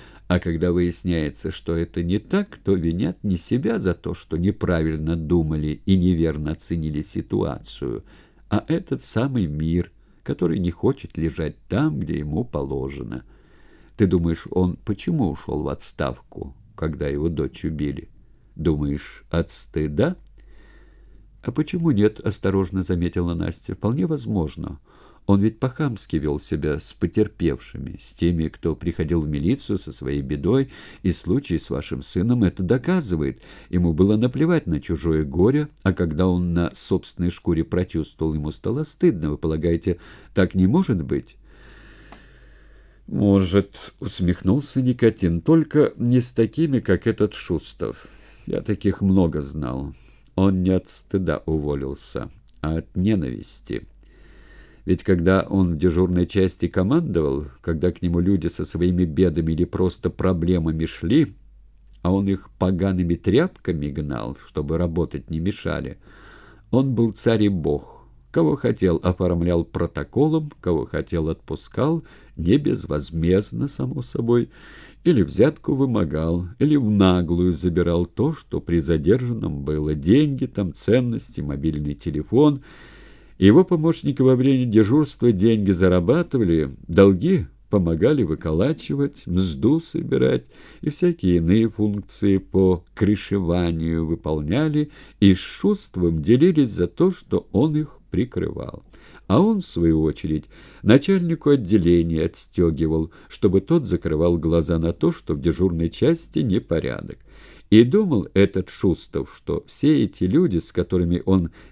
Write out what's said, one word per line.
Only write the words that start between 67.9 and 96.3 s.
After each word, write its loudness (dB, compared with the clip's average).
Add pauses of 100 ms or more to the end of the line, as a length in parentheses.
Кого 0
хотел, 0
оформлял 0
протоколом, -2
кого -2
хотел, -4
отпускал, -4 (320)
не 2
безвозмездно, -2
само -8
собой, 0 (540)
или 4
взятку 2
вымогал, 0 (120)
или 2
в 2
наглую 4
забирал 0
то, -2
что -10
при 0
задержанном 0
было, -2
деньги, 2
там, -4
ценности, -2
мобильный -4
телефон. 0 (720)
Его 8
помощники 0
во 6
время 2
дежурства 4
деньги 2
зарабатывали, 2 (180)
долги 4 (220)
помогали 2
выколачивать, -2
мзду 0
собирать -2 (360)
и -4
всякие 2
иные 2
функции -2
по 0
крышеванию 0
выполняли -2 (280)
и 8
с -2
Шустовым -2
делились 4